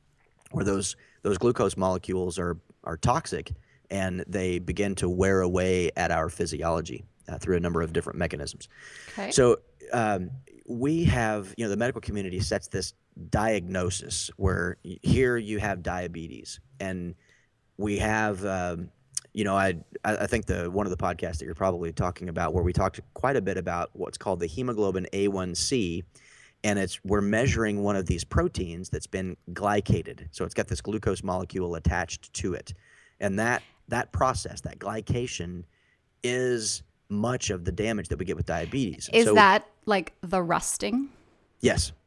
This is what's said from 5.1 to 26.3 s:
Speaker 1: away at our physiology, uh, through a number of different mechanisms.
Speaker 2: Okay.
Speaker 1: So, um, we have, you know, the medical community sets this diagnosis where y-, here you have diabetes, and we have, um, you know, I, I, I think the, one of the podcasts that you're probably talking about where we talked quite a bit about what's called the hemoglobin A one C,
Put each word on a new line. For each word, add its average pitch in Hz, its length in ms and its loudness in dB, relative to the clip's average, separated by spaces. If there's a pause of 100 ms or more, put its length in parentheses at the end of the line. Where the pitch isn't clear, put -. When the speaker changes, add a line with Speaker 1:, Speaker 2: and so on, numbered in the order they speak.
Speaker 1:
away 90 540 2
at 85 140 2
our 82 200 0
physiology, 82 760 -4 (240)
uh, - 80 -8
through 92 180 0
a 87 40 4
number 85 240 0
of 80 100 -4
different - 240 -2
mechanisms. 78 500 -6 (420)
Speaker 2:
Okay. - 220 -6
Speaker 1:
So, 123 260 6 (360)
um, 104 380 0 (340)
we 143 380 0
have, 110 540 2
you 113 80 -2
know, 104 40 0
the 101 80 0
medical 120 240 0
community 95 380 -4
sets 101 300 0
this - 240 -6 (520)
diagnosis 90 920 -2
where 92 480 0
y-, - 160 -12
here 123 360 4
you 107 220 -2
have 98 240 -2
diabetes, 87 760 -8 (200)
and 92 340 -6 (640)
we 104 200 0
have, 107 480 0
um, 90 440 -2 (440)
you 104 100 -2
know, 98 120 2
I, 95 200 4 (300)
I, 107 120 0
I 95 100 -2
think 110 180 0
the, 90 260 -2
one 98 140 0
of 92 60 -4
the 90 60 -4
podcasts 87 420 -4
that - 60 -10
you're 82 100 -8
probably 87 360 0
talking 90 380 -4
about 82 240 -2
where 87 100 2
we 87 100 2
talked 95 260 0 (140)
quite 135 220 2
a 120 60 4
bit 95 160 0
about 87 360 -2
what's - 240 -6
called 92 220 -2
the 87 80 -2
hemoglobin 98 640 0
A 98 140 2
one 92 280 -2
C, 90 480 0 (600)